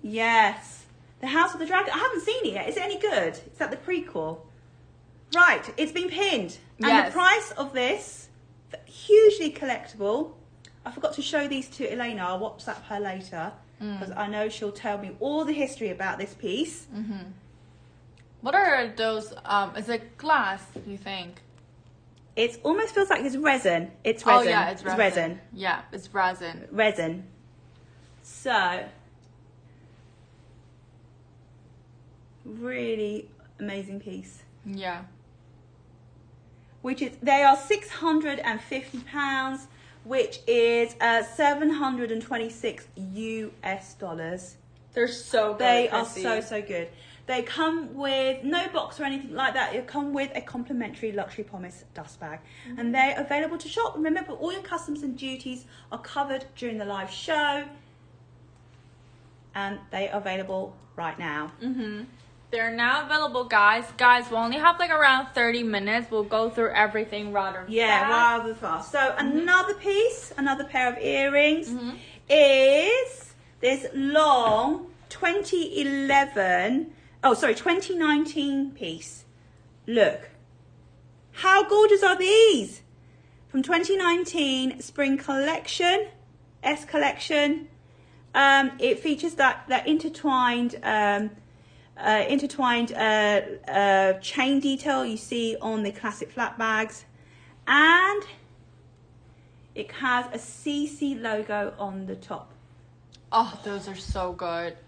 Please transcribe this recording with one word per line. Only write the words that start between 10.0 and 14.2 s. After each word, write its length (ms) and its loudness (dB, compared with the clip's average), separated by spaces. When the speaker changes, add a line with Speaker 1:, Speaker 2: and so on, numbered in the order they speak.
Speaker 1:
I 80 -10
forgot 220 -4
to 80 -8
show 260 -2
these 220 -6
to 200 -6
Elena. 360 -6
I'll 120 -4
WhatsApp 460 -10
her 160 -8
later, 520 -8
Speaker 2:
Mm. 160 -8
Speaker 1:
'cause 180 -10
I 120 -6